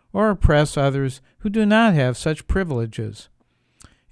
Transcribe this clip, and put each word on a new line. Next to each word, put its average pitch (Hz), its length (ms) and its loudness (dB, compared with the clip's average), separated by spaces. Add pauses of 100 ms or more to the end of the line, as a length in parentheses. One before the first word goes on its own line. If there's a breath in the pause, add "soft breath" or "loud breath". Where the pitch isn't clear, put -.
(120)
or 208 180 2
oppress 151 460 2
others 139 440 -2 (180)
who 214 120 -6
do 214 160 0
not 214 260 4
have 127 240 0
such - 300 -6
privileges. 117 840 -6 (840 soft breath)